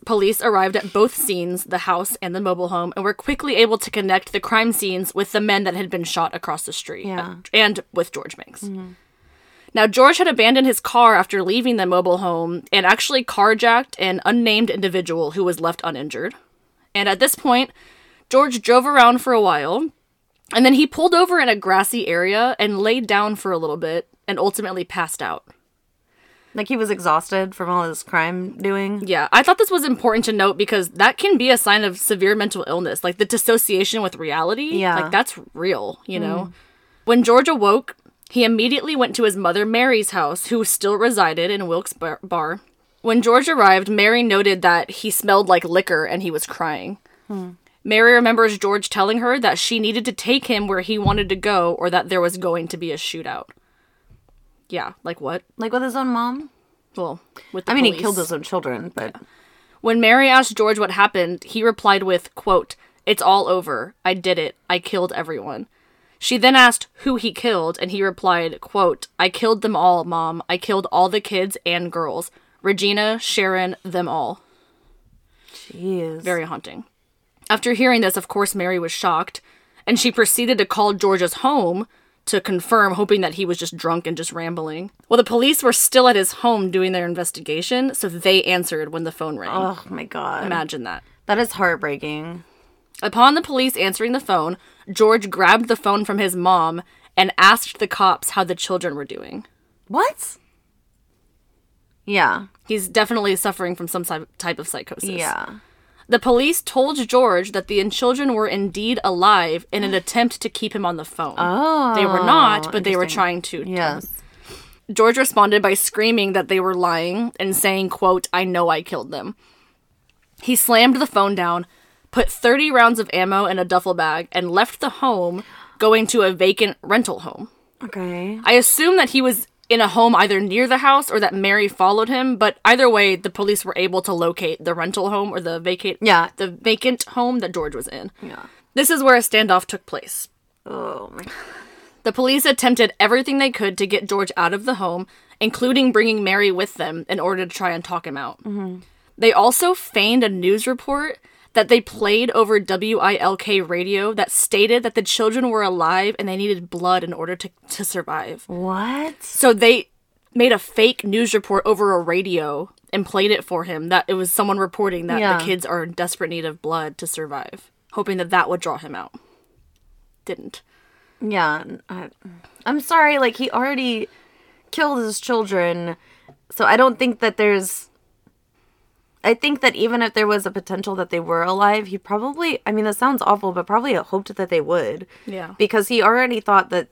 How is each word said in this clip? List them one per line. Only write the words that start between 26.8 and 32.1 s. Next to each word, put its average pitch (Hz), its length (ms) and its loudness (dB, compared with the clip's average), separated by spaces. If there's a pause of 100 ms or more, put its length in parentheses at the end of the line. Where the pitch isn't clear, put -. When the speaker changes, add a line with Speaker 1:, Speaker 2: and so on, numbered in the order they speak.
Speaker 2:
exhausted 190 640 -2
from 175 160 -8
all 180 140 0
his 165 180 -8
crime 180 560 -4
doing. 196 480 -4
Speaker 1:
Yeah, 165 260 -2
I 247 120 6
thought 359 140 4
this 440 120 2
was 349 160 0
important 233 400 0
to 220 80 -2
note 196 240 2
because 196 340 0
that 208 260 4
can 392 200 2
be 247 140 2
a 247 60 6
sign 214 260 2
of 190 160 -4
severe 196 340 2